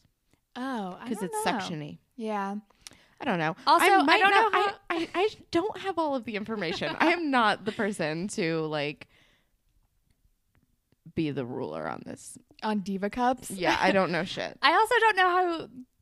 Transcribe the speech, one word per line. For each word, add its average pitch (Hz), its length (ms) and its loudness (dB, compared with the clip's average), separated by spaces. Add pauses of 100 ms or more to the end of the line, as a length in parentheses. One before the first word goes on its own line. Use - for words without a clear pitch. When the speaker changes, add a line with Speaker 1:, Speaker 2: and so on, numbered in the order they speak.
(600)
Speaker 1:
Oh, 226 400 -6
I 233 80 -14
Speaker 2:
'Cause 233 100 -4
Speaker 1:
don't - 80 -6
Speaker 2:
it's 427 80 -8
Speaker 1:
know. 427 180 -2
Speaker 2:
suction-y. 175 460 -6 (180)
Speaker 1:
Yeah. 208 400 -6 (640)
Speaker 2:
I - 40 -12
don't 202 140 0
know. 160 160 0 (120)
Speaker 1:
Also, 311 180 6
Speaker 2:
I 392 100 6
Speaker 1:
I 381 80 6
Speaker 2:
might 320 160 6
Speaker 1:
don't 403 120 6
Speaker 2:
not, 403 220 6
Speaker 1:
know 370 80 2
how 403 80 2
Speaker 2:
I, 403 60 -4 (160)
I, 339 240 -2
I 370 140 2 (240)
don't 370 260 0
have 370 200 -4
all 302 180 0
of 233 80 -6
the 240 100 -8
information. 208 640 -4
I 330 140 4
am 339 180 0
not 220 340 2
the 208 80 -4
person 180 560 -4
to, 165 340 -2
like, 151 440 -4 (2000)
be 160 160 0
the 131 140 -4
ruler 92 440 -8
on 57 180 -8
this. - 320 -16 (240)
Speaker 1:
On 214 180 0
Diva 196 300 -4
cups? 247 400 0
Speaker 2:
Yeah, 180 300 0
I 190 120 4
don't 190 180 2
know 170 140 0
shit. 90 340 -8
Speaker 1:
<laughs> - 40 -12
I 285 120 6
also 427 260 4
don't 427 160 4
know 370 120 4
how 349 400 0 (340)